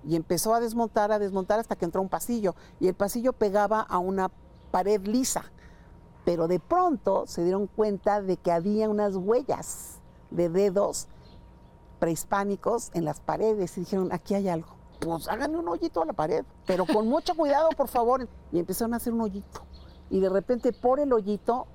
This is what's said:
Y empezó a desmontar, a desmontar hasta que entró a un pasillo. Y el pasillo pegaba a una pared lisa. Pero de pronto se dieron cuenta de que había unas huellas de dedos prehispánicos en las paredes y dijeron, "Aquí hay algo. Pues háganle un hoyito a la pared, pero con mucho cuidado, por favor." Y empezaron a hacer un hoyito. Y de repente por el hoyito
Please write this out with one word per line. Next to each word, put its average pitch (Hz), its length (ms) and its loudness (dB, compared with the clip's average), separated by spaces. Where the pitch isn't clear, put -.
Y 156 120 0
empezó 175 380 0
a 233 60 2
desmontar, 226 520 0
a 208 80 2
desmontar 196 400 0
hasta 226 160 -6
que - 80 -4
entró 175 160 -2
a - 20 0
un 190 60 -4
pasillo. 196 480 -2
Y 185 80 4
el 185 60 2
pasillo 233 400 0
pegaba 208 460 2
a - 180 -2
una 185 340 0
pared 196 340 2
lisa. 247 380 0
Pero 165 240 2
de 180 100 2
pronto 302 680 2
se - 180 -4
dieron 190 240 0
cuenta 208 540 0
de 185 140 0
que - 140 -2
había 208 380 2
unas 208 260 0
huellas 190 880 -2
de 170 180 2
dedos 196 580 2
prehispánicos 196 960 -2
en 165 100 -2
las 151 160 -4
paredes 190 560 -2
y 190 40 -6
dijeron, 185 320 -2
"Aquí 180 220 -4
hay 196 140 0
algo. 165 200 -4
Pues 156 280 -4
háganle 285 300 -4
un 339 100 -6
hoyito 339 340 -2
a - 40 2
la 302 60 -6
pared, - 320 -2
pero 185 200 2
con 220 220 2
mucho 320 260 0
cuidado, 302 420 4
por 254 120 0
favor." 247 400 2
Y 170 60 0
empezaron 226 360 -2
a - 40 -2
hacer 233 140 -2
un 226 80 0
hoyito. 202 420 -6
Y 190 100 2
de 190 80 4
repente 220 440 0
por 254 280 2
el 285 120 2
hoyito 220 640 0